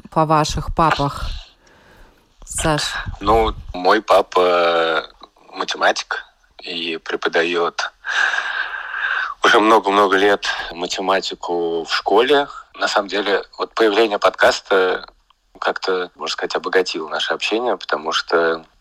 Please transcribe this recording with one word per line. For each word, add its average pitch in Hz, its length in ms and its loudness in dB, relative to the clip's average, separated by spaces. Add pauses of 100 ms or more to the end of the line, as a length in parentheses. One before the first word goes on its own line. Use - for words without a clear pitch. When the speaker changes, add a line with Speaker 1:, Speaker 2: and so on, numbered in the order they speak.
(120)
Speaker 1:
о 160 140 2
ваших 151 500 0
папах, 143 540 0 (1160)
Саш. - 480 -2 (260)
Speaker 2:
Ну, 110 340 2 (200)
мой 90 280 2
папа 85 1040 2 (480)
математик - 720 -2 (360)
и 85 360 -6
преподает 85 920 -2 (1500)
уже 117 160 6
много-много 101 580 4
лет 101 300 2 (240)
математику 87 1120 -4
в - 100 -6
школе. 139 540 2 (280)
На 117 120 -4
самом 101 200 -2
деле, 98 360 -2 (140)
вот - 160 -6
появление 107 460 2
подкаста 98 840 2 (540)
как-то, - 560 -4
можно - 180 -8
сказать, - 220 -6
обогатило 90 520 -2
наше 80 260 -4
общение, 107 440 -2
потому - 340 -4
что 82 540 0 (160)